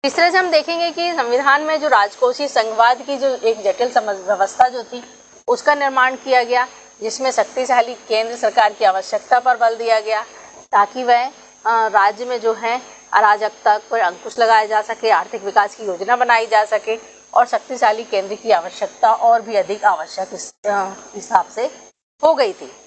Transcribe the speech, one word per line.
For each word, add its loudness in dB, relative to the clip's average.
इस -2
तरह 2
से 2
हम 0
देखेंगे 0
कि -4
संविधान 0
में -2
जो -2
राजकोषीय 0
संघवाद 2
की -6
जो -2
एक -2
जटिल -2
समझ-, -2
व्यवस्था 2
जो -6
थी -14
उसका 2
निर्माण 0
किया 2
गया, 0
जिसमें -4
शक्तिशाली 0
केंद्र -4
सरकार 0
की -2
आवश्यकता 0
पर 0
बल 2
दिया 0
गया। -4
ताकि 2
वह, 2
अ, -8
राज्य 2
में -6
जो 0
है -4
अराजकता 2
पर -2
अंकुश -4
लगाया 4
जा 0
सके, -4
आर्थिक -2
विकास 0
की -16
योजना -2
बनाई 2
जा 4
सके -4
और 4
शक्तिशाली -2
केंद्र -4
की -2
आवश्यकता 0
और 2
भी -6
अधिक -2
आवश्यक -2
इस, -14
अ, -2
हिसाब -2
से -6
हो 4
गई -2
थी। -18